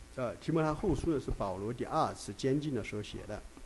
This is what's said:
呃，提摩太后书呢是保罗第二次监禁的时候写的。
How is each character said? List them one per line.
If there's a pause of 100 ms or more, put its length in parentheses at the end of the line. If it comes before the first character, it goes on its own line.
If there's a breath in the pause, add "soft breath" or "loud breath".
(160)
呃，
提
摩
太
后
书
呢
是
保
罗
第
二
次
监
禁
的
时
候
写
的。 (260)